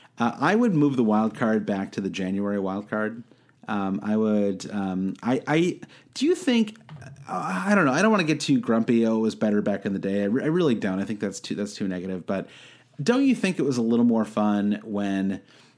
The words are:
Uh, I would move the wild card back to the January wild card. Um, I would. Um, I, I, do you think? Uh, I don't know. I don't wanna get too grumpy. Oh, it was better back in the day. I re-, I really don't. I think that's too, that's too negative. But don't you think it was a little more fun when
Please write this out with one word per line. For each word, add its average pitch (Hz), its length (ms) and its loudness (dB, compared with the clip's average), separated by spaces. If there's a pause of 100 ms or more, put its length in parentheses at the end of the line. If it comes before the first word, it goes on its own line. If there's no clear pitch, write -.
(180)
Uh, 117 200 0
I 165 160 2
would 226 200 2
move 147 220 2
the 127 80 2
wild 107 300 2
card 110 320 0
back 98 260 -4
to - 80 -6
the 95 100 -4
January 98 480 -4
wild 98 300 -6
card. 110 340 -6 (440)
Um, 101 360 -4
I 107 140 -2
would. 104 540 0
Um, 95 520 -4
I, 127 240 -2
I, 160 340 0 (340)
do 262 120 -2
you 359 80 4
think? 233 420 0 (520)
Uh, 185 380 -4
I 202 80 4
don't 190 100 6
know. 131 80 4
I 156 100 2
don't 220 80 6
wanna 202 140 4
get 151 160 2
too 131 200 4
grumpy. 113 460 4
Oh, 113 100 2
it 110 40 2
was 110 140 0
better 107 280 2
back 101 240 -2
in 101 60 0
the 98 60 -2
day. 101 240 -2
I 101 40 0
re-, 110 180 0
I - 20 -4
really 160 280 4
don't. 95 260 -2
I 101 40 -4
think 107 160 -6
that's 98 200 -4
too, - 160 -8
that's 104 180 -6
too 101 140 -4
negative. 92 380 -6
But 95 200 -4 (560)
don't 247 220 2
you 262 100 4
think 190 240 -2
it 160 40 -2
was 131 140 0
a 120 60 0
little 117 220 4
more 113 200 2
fun 104 600 0
when 98 560 -2 (380)